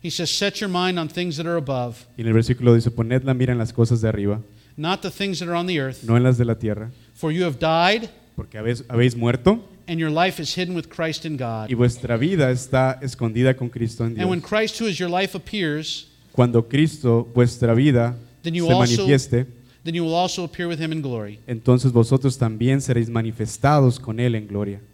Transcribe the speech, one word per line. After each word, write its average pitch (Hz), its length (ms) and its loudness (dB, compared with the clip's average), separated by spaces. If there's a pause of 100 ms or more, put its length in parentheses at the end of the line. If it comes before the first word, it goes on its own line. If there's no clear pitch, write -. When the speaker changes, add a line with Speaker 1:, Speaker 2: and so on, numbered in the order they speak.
Speaker 1:
he 170 80 -8
says, 160 220 -4
"Set 196 280 -2
your 208 120 -4
mind 180 260 0
on 160 100 -4
things 175 300 -6
that 160 80 -6
are 170 100 -2
above, 131 520 -6 (100)
Speaker 2:
Y 120 40 -10
en 113 60 -2
el 113 60 2
versículo 120 400 6
dice, 117 160 4
"Poned 117 340 0
la 131 120 2
mira 123 160 0
en 120 80 0
las 113 120 -4
cosas 117 300 2
de 110 80 0
arriba, 104 320 -2 (340)
Speaker 1:
not 175 280 -4
the 185 80 -6
things 196 260 -4
that 170 100 -8
are 175 80 -4
on 175 120 -2
the 175 120 -2
earth. 131 240 -6
Speaker 2:
no 113 140 4
en 123 60 6
las 127 160 4
de 123 60 2
la 113 100 0
tierra, 107 340 -6 (240)
Speaker 1:
For 156 180 -6
you 180 140 -2
have 139 140 -4
died, 175 500 2 (260)
Speaker 2:
porque - 220 -12
habéis, 117 320 -4
habéis 120 260 2
muerto, 120 480 2 (240)
Speaker 1:
and 165 120 -4
your 160 100 0
life 175 320 0
is 147 160 -8
hidden 180 160 -4
with 165 160 -6
Christ 160 380 -6
in 156 100 -6
God. 113 320 -6
Speaker 2:
y 123 60 -2
vuestra 120 420 0
vida 151 320 2
está 131 540 0
escondida 123 520 0
con 123 140 -8
Cristo 117 340 -4
en 117 160 -4
Speaker 1:
And 185 120 0
when 175 80 -2
Speaker 2:
Dios." - 100 -14
Speaker 1:
Christ, 214 320 -2
who 226 60 -2
is 170 100 -4
your 175 140 -4
life, 190 260 -2
appears, 156 720 -6 (240)
Speaker 2:
Cuando 120 360 2
Cristo, 127 680 0
vuestra 120 400 4
vida, 120 400 2 (260)
Speaker 1:
then 170 140 -6
you 175 100 0
Speaker 2:
se 170 80 4
Speaker 1:
also, 180 60 6 (240)
Speaker 2:
manifieste, 131 420 2 (380)
Speaker 1:
then 165 100 -6
you 170 100 -2
will 165 120 -2
also 180 280 -2
appear 175 240 -8
with 165 120 -6
him 160 120 -4
in 156 120 -4
glory." 110 420 -6
Speaker 2:
entonces 123 460 2
vosotros 127 480 4
también 120 420 0
seréis 117 280 0
manifestados 117 880 2
con 113 200 -8
Él 123 140 2
en 107 140 -6
gloria. 101 320 -6 (140)